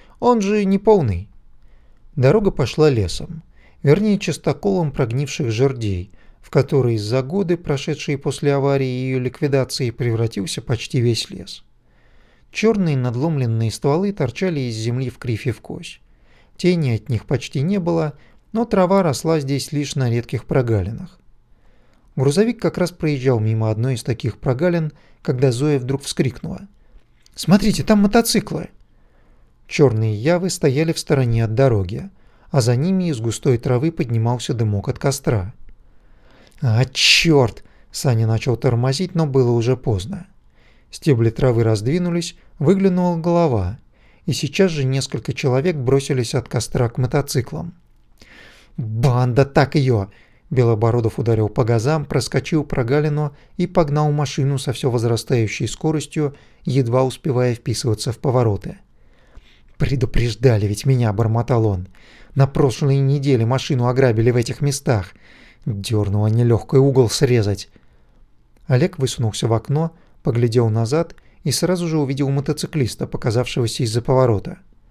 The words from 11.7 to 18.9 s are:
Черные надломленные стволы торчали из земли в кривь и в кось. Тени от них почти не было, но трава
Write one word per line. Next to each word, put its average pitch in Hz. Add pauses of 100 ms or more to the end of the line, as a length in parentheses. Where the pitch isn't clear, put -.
Черные 196
надломленные 123
стволы 180
торчали 160
из 120
земли 120
в -
кривь 120
и 117
в -
кось. - (580)
Тени 170
от 110
них 113
почти 120
не 196
было, 165 (380)
но 226
трава 196